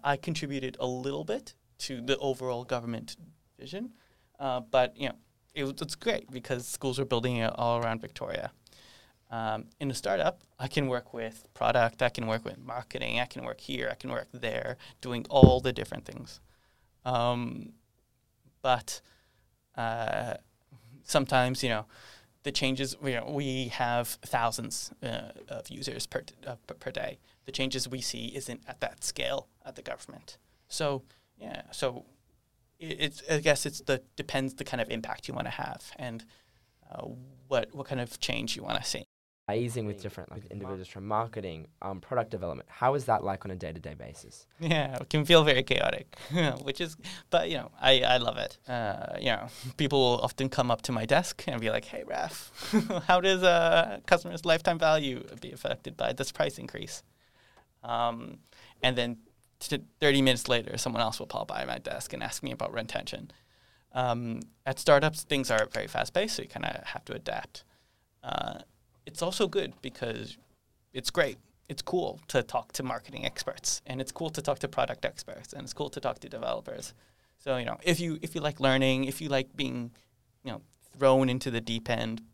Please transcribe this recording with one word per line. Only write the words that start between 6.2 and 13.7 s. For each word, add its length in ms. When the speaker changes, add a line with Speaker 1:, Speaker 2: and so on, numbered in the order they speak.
Speaker 1:
because 360
schools 320
are 60
building 320
it 200
all 220
around 220
Victoria. 500
Um, 360
in 100
a 40
startup, 460
I 100
can 200
work 240
with 400
product, 500
I 60
can 180
work 180
with 140
marketing, 640
I 60
can 180
work 160
here, 300